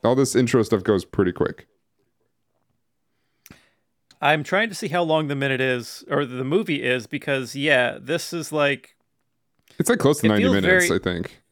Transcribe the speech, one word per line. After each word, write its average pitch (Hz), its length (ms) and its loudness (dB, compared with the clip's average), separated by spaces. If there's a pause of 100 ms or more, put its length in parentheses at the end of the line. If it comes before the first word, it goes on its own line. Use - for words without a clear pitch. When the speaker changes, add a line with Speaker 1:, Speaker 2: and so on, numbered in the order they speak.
Speaker 1:
All 120 100 4
this 131 200 2
intro 123 280 4
stuff 104 200 0
goes 98 220 2
pretty 90 280 0
quick. - 340 -4 (2500)
Speaker 2:
I'm 151 200 2
trying 208 260 -2
to 190 60 -12
see 196 140 -8
how 175 140 0
long 156 260 0
the 143 80 -4
minute 135 240 -2
is, 127 500 -4
or 143 160 -2
the 127 180 -8
movie 160 380 -2
is, 127 240 -2
because, 135 500 -6
yeah, 139 440 2
this 160 340 -6
is, 160 180 -8
like, 143 440 -2 (840)
Speaker 1:
It's, - 120 2
like, 156 80 2
close 143 220 2
to 110 60 0
Speaker 2:
it - 40 6
Speaker 1:
ninety 104 140 4
Speaker 2:
feels 95 120 4
Speaker 1:
minutes, 180 320 4
Speaker 2:
very 87 120 0
Speaker 1:
I - 20 -6
think. 87 500 -6